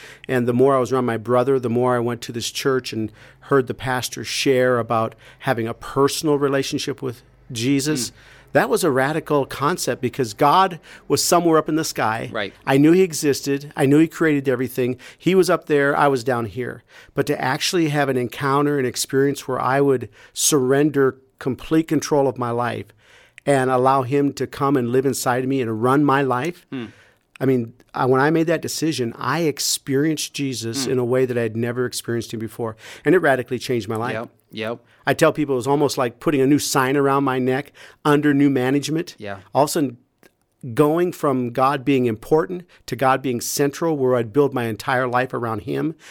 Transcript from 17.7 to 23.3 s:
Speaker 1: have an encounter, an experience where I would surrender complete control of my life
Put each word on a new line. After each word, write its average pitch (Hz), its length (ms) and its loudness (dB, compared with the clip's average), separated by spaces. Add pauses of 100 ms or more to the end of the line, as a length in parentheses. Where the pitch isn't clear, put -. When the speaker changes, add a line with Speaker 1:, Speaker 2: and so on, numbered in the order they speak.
Speaker 1:
have 143 180 0
an 131 80 0
encounter, 143 640 0
an 127 80 0
experience 135 600 -2
where 127 140 -4
I 131 220 0
would 127 260 2 (240)
surrender 139 840 2 (200)
complete 160 500 -2
control 143 380 0
of 120 120 -4
my 120 120 -4
life 117 360 -4 (600)